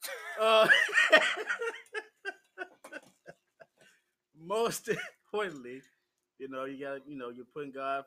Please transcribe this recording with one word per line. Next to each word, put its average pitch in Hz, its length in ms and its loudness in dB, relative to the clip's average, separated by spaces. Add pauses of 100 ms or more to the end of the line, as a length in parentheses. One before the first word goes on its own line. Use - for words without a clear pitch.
<laughs> 427 380 -8
Uh, 220 280 8 (420)
<laughs> 311 60 12 (3250)
most 196 500 -2
importantly, 143 960 -6 (560)
you 135 100 -12
know, 131 160 -8
you 135 200 -8
gotta, 139 220 -8
you 147 100 -14
know, 123 140 -10
you're 120 160 -14
putting 143 260 -14
God 135 340 -4